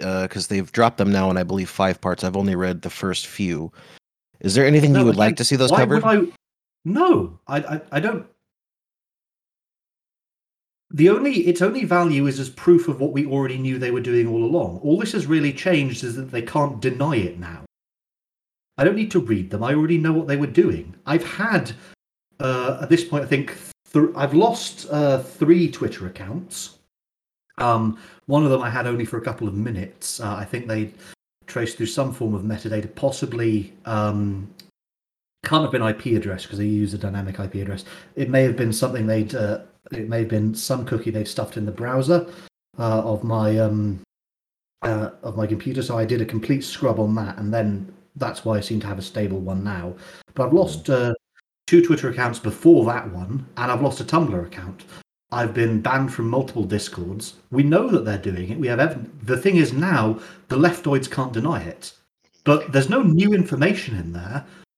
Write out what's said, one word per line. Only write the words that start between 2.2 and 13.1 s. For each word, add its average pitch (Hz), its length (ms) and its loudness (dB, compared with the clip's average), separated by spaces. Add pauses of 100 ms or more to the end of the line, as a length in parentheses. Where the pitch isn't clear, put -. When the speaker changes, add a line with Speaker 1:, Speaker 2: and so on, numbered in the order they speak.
Speaker 1:
I've 92 120 -2
only 98 180 0
read 90 280 -2
the 92 80 -8
first - 360 -6
few. 82 460 -4 (680)
Is 95 140 0
there 131 120 4
anything 147 260 6
Speaker 2:
No, 135 60 6
Speaker 1:
you 127 80 6
would 113 60 6
Speaker 2:
again, 95 60 2
Speaker 1:
like 107 180 4
to 117 80 -2
see 139 120 0
those 127 160 4
Speaker 2:
why - 60 4
Speaker 1:
covered? 131 260 2
Speaker 2:
would 214 240 4
I? - 40 -12 (520)
No, 214 540 0 (100)
I, 143 100 -2
I, 151 220 -6 (120)
I 143 80 -2
don't. 208 260 -6 (2750)
The 156 180 6
only, 262 240 4 (140)
its 175 160 2
only 220 220 0
value 160 420 2
is 135 120 -2
as 131 120 -6
proof 170 360 4
of 135 140 -4
what 139 120 -2